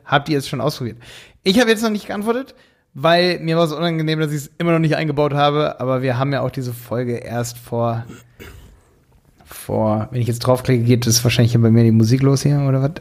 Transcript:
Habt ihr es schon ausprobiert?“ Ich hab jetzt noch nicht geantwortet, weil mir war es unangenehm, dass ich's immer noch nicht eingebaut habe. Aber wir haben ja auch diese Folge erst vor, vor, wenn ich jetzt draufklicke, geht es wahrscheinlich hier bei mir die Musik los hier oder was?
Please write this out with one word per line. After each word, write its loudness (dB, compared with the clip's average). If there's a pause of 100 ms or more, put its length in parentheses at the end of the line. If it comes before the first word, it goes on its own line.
Habt -2
ihr 2
es -4
schon -6
ausprobiert?“ -6 (440)
Ich 2
hab 4
jetzt 2
noch 0
nicht -6
geantwortet, -6 (400)
weil 2
mir -2
war 4
es 0
unangenehm, -2
dass -2
ich's -8
immer 0
noch 2
nicht 2
eingebaut -2
habe. 0
Aber -2
wir 0
haben -2
ja -2
auch -4
diese -8
Folge -6
erst -8
vor, -4 (1400)
vor, -4
wenn -4
ich -2
jetzt -4
draufklicke, 0
geht 2
es 2
wahrscheinlich 2
hier 4
bei 6
mir 6
die 6
Musik 4
los 2
hier 2
oder 0
was? 0